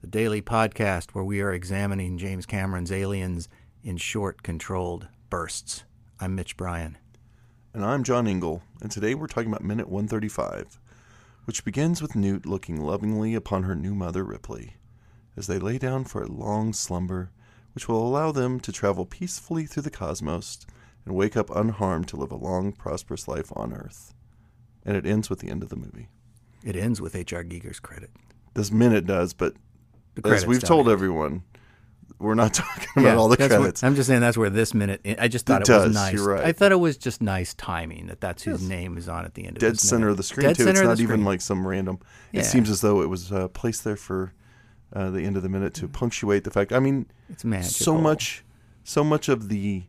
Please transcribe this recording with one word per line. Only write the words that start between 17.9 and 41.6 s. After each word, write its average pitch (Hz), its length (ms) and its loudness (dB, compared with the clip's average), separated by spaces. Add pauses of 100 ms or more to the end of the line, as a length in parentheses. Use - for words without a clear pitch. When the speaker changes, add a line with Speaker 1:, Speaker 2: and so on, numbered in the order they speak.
Speaker 2:
allow 147 280 0
them 127 260 0
to 101 140 -10
travel 92 320 0
peacefully 165 600 -8
through 147 180 -8
the 151 60 -6
cosmos - 760 -8 (400)
and 92 100 -6
wake 101 220 2
up 107 180 0
unharmed 98 540 0
to - 80 -12
live 69 160 -6
a - 20 -10
long, 92 380 -4
prosperous - 560 -8
life - 260 -6
on 57 160 -6
Earth. - 420 -16 (720)
And 101 120 0
it - 80 -4
ends 107 240 0
with 95 100 -4
the - 100 -10
end - 140 -6
of - 60 -12
the - 80 -10
movie. - 320 -14 (520)
Speaker 1:
It 107 140 -8
ends 104 240 -2
with 85 160 -8
H 90 160 -8
R 85 100 -6
Giger's 87 380 -14
credit. - 300 -18 (440)
Speaker 2:
This 101 160 -2
minute 110 360 6
does, 90 260 2
but - 220 -2 (640)
Speaker 1:
The - 40 -8
Speaker 2:
as - 40 -14
Speaker 1:
credits 104 220 6
Speaker 2:
we've 123 140 4
Speaker 1:
don't 123 80 -4
Speaker 2:
told 156 200 8
Speaker 1:
end. 113 40 8
Speaker 2:
everyone, 90 520 2 (760)
we're 107 160 0
not 113 180 4
<laughs> - 20 -2
talking - 420 -6
about 135 140 8
Speaker 1:
Yeah, 113 40 6
Speaker 2:
all 110 140 8
the 123 80 8
Speaker 1:
that's 135 160 6
what, 104 60 8
Speaker 2:
credits. 98 220 2
Speaker 1:
I'm 135 140 4
just 135 120 2
saying 127 120 6
that's 120 180 4
where 110 120 4
this 107 240 2
minute, 101 260 2 (200)
I 117 100 2
just 117 160 -4
Speaker 2:
It - 20 -4
Speaker 1:
thought 98 140 6
it 104 100 6
was 104 140 10
Speaker 2:
does, 107 100 4
Speaker 1:
nice. 98 180 2
Speaker 2:
you're 101 140 0
right. 98 160 2
Speaker 1:
I 165 80 4
thought 196 220 4
it 185 80 6
was 160 160 2
just - 240 -6
nice 95 320 -2
timing 82 540 -8
that 87 120 -14
that's 92 240 -8
whose 311 200 -4
Speaker 2:
Yes. 92 60 -4
Speaker 1:
name 90 280 -6
is 87 100 -10
on 85 160 -6
at 85 120 -14
the 90 120 -12
end 85 80 -12
of - 60 -4
Speaker 2:
Dead 113 140 4
Speaker 1:
this - 120 2
Speaker 2:
center 117 120 4
Speaker 1:
minute. 107 120 4
Speaker 2:
of 98 60 2
the 98 60 -4
screen, 139 240 0
Speaker 1:
Dead 165 100 4
Speaker 2:
too. - 60 6
It's 113 40 8
Speaker 1:
center 190 140 6
of 190 80 6
Speaker 2:
not 113 80 4
Speaker 1:
the 113 60 2
Speaker 2:
even 117 160 2
Speaker 1:
screen. 104 60 4
Speaker 2:
like 98 140 2
some 95 260 -2